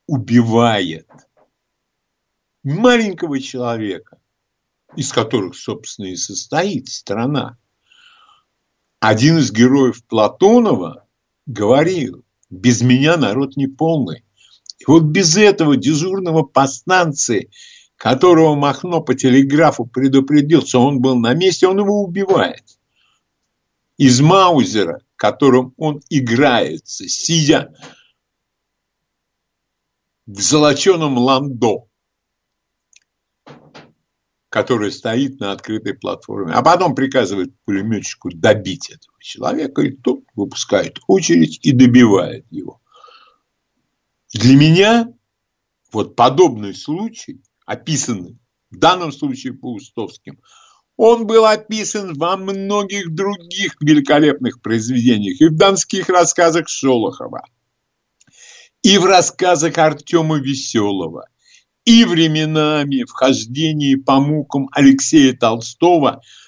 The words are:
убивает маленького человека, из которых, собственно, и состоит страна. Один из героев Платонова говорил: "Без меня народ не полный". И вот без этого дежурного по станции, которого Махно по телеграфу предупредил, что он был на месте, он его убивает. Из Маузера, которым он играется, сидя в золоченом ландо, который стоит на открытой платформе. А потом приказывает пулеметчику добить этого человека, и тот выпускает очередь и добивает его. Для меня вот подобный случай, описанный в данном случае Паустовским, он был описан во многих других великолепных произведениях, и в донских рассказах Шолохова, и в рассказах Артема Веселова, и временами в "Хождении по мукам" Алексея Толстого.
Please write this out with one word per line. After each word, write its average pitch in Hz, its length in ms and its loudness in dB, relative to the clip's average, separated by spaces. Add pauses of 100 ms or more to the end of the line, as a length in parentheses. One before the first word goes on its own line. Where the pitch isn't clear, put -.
убивает 113 1000 0 (1500)
маленького 180 800 0
человека, 117 800 -8 (760)
из 139 160 -8
которых, 107 440 -4
собственно, - 500 -14
и 92 100 -12
состоит 143 720 -6
страна. 117 680 -8 (1400)
Один 113 380 2
из 117 140 0
героев 127 520 2
Платонова 113 1000 0 (400)
говорил: 127 760 0 (240)
"Без 110 320 0
меня 131 360 2
народ 135 400 -2
не 139 100 -2
полный". 135 580 -4 (540)
И - 80 -20
вот 165 160 6
без 160 340 0
этого 190 400 4
дежурного 160 640 -2
по 135 260 0
станции, 156 840 -2 (460)
которого 160 580 4
Махно 143 480 -2
по 127 120 -2
телеграфу 135 680 2
предупредил, 139 840 2
что 123 160 2
он 139 180 0
был 127 160 0
на 117 180 0
месте, 185 340 2
он 190 100 0
его 208 240 -2
убивает. 180 600 -4 (1300)
Из 127 220 4
Маузера, 139 840 2 (140)
которым 127 600 2
он 151 240 -6 (100)
играется, 117 1000 -2
сидя 156 640 -2 (2500)
в 98 140 -16
золоченом 151 800 2
ландо, 123 680 -2 (2500)
который 107 440 -4
стоит 131 480 -6
на 98 120 -6
открытой 104 420 -10
платформе. 98 580 -10
А 117 100 0
потом 165 320 2
приказывает 101 680 -4
пулеметчику 98 680 -6
добить 92 580 -2
этого - 280 -20
человека, - 640 -6
и 135 100 -4
тот - 280 -6 (140)
выпускает - 720 -6
очередь 165 560 2
и 147 100 2
добивает 120 760 4
его. - 300 -16 (1500)
Для 120 240 4
меня 202 560 4 (800)
вот 104 220 -6
подобный 120 600 2
случай, - 680 -12 (260)
описанный 117 720 -8 (320)
в 95 80 -20
данном 170 320 -2
случае 131 440 -10
Паустовским, - 840 -14 (560)
он 226 300 2
был 220 200 4
описан 214 720 -4
во 170 200 -4
многих 196 760 -6
других 190 680 -8
великолепных 147 800 0
произведениях, 113 800 -2
и 160 80 8
в 156 80 -2
донских 190 520 0
рассказах 170 600 0
Шолохова, - 760 -4 (1400)
и 196 160 4
в 175 60 2
рассказах 180 720 0
Артема 156 600 0
Веселова, 104 880 -4 (580)
и 233 200 6
временами 156 1000 -2
в - 80 -14
"Хождении 135 800 -2
по 135 240 0
мукам" 143 540 -2
Алексея 135 640 4
Толстого. 120 840 -2 (260)